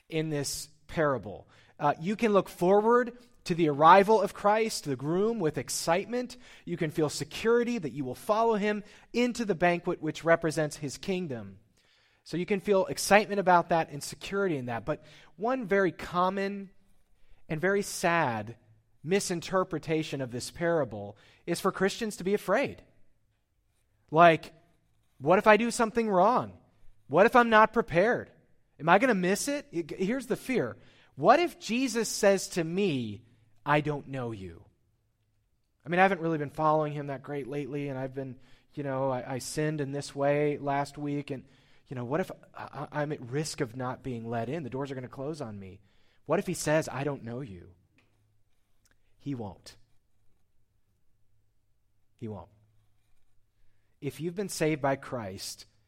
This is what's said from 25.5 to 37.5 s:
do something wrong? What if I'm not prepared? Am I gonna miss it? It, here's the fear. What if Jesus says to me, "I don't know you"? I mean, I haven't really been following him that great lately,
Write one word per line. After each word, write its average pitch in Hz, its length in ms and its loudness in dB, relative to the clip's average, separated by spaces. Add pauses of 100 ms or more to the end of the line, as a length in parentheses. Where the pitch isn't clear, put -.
do 233 160 2
something 226 380 -2
wrong? 185 420 4 (560)
What 170 180 6
if 240 120 6
I'm 233 120 6
not 220 220 8
prepared? 190 580 0 (520)
Am 156 80 2
I 190 100 8
gonna 247 160 4
miss 185 320 0
it? 285 240 -4
It, 165 200 -6
here's 233 360 -4
the 202 80 -2
fear. 151 400 -4 (400)
What 190 240 6
if 349 180 -2
Jesus 233 520 -2
says 196 400 2
to 175 160 -4
me, 151 580 -2 (420)
"I 147 140 4
don't 147 300 -4
know 123 240 -8
you"? 90 280 -14 (1200)
I 143 40 -10
mean, 175 100 2
I 190 40 8
haven't 190 160 2
really 165 180 0
been 147 120 -4
following 156 420 2
him 143 160 -8
that 135 160 -10
great 143 240 -8
lately, 143 400 -6